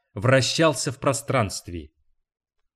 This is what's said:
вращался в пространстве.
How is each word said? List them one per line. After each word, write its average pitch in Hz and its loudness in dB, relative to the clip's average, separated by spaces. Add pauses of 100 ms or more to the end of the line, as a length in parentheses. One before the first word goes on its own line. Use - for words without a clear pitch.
(140)
вращался 135 2
в - -12
пространстве. 104 -4 (840)